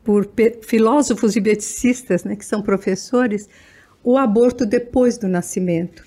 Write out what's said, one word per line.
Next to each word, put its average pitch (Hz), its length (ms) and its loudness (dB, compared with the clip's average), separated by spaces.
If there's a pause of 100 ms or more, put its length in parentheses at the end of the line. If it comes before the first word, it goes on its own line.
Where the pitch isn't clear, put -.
por 208 240 2
pe-, 226 340 0
filósofos 233 760 2
e 233 40 0
beticistas, 208 840 -2
né, 202 120 -8
que 202 100 -14
são 208 160 -4
professores, 202 840 -2 (560)
o 247 140 2
aborto 247 480 2
depois 240 520 0
do 202 100 -6
nascimento, 175 800 -4